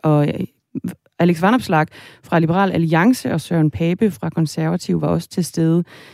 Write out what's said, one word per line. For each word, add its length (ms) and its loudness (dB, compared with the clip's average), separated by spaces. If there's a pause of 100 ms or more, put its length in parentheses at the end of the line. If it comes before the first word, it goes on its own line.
og, 240 4
øh, 120 -4 (800)
Alex 220 2
Vanopslagh 500 0 (320)
fra 160 0
Liberal 320 2
Alliance 600 2
og 100 -2
Søren 300 0
Pape 400 0
fra 180 -8
Konservative 720 -2
var 60 -2
også 220 -2
til 160 -2
stede, 380 0 (300)